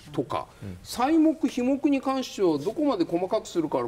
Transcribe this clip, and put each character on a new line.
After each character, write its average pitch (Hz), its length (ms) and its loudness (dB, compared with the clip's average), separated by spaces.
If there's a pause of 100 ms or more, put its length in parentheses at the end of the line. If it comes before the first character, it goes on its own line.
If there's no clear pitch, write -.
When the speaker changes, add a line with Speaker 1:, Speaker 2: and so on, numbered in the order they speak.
(120)
Speaker 1:
と 143 100 -2
か、 - 260 -6 (140)
Speaker 2:
う 107 40 -10
ん。 90 160 -12
Speaker 1:
細 294 360 2
目、 311 120 6 (180)
費 247 160 -4
目 277 240 2
に 269 140 2
関 269 200 -2
し - 140 -10
て 208 60 -2
は 160 160 4
ど 151 140 -4
こ 294 120 -2
ま 254 140 2
で 160 80 2
細 175 200 -2
か 165 140 0
く - 80 -12
す 175 120 -2
る 156 100 0
か、 127 180 0